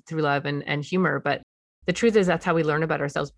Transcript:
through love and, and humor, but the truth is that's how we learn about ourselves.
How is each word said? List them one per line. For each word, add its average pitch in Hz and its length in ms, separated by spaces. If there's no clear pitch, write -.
through 160 160
love 143 240
and, 143 200
and 147 180
humor, 165 360
but 143 220
the 180 60
truth 226 240
is 196 100
that's 170 180
how 175 100
we 165 80
learn 151 220
about 156 160
ourselves. 143 380